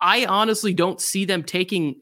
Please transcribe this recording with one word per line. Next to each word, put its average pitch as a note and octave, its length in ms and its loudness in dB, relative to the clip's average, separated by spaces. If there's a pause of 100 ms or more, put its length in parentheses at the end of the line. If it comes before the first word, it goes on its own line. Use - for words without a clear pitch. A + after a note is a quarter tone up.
I A3 260 4
honestly G#3+ 480 0
don't F#3 260 0
see G3 240 -2
them F3+ 200 -2
taking F3+ 580 -2